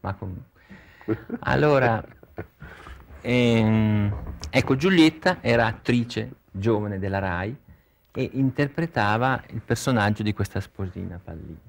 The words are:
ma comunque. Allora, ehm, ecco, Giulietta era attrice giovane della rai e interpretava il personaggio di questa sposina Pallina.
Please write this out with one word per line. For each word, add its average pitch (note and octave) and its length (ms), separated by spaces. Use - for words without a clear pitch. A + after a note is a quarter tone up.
ma F#2+ 140
comunque. F#2 400
Allora, C3 600
ehm, A2 960
ecco, - 260
Giulietta E3 640
era A#2 260
attrice A#2 640
giovane G#2 480
della G2 200
rai F#2+ 380
e - 200
interpretava C3 1160
il A2+ 100
personaggio A2 640
di G#2 100
questa G2 280
sposina F#2 640
Pallina. D#2+ 360